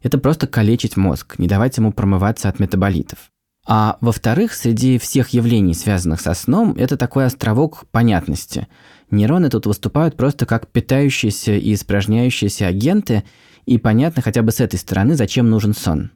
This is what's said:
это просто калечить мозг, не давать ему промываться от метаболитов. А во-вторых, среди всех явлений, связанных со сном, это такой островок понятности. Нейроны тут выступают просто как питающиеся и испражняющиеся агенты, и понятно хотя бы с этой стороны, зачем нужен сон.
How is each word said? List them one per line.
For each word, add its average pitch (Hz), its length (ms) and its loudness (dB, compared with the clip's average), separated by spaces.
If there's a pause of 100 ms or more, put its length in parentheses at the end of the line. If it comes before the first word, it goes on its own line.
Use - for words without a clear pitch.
это 127 160 0
просто 156 280 0
калечить 113 500 0
мозг, 92 440 -2
не 87 80 0
давать 104 280 0
ему 110 140 2
промываться 98 580 0
от 92 120 -4
метаболитов. 95 580 0 (520)
А 107 300 2
во-вторых, 120 540 0
среди 120 420 0
всех 123 340 -2
явлений, 113 440 2
связанных 87 480 -2
со 80 100 -2
сном, 185 460 0
это 131 180 0
такой 131 300 0
островок 127 640 -2
понятности. 101 760 -2 (440)
Нейроны 127 400 2
тут 107 160 -2
выступают 147 500 -2
просто 135 300 0
как - 220 -4
питающиеся 127 840 0
и 104 220 0
испражняющиеся 104 920 0
агенты, 113 580 0 (420)
и 120 100 2
понятно 123 460 2
хотя 123 180 -2
бы 110 120 2
с - 80 -4
этой 95 180 -2
стороны, 104 380 0
зачем 117 340 2
нужен 107 240 2
сон. 82 420 -4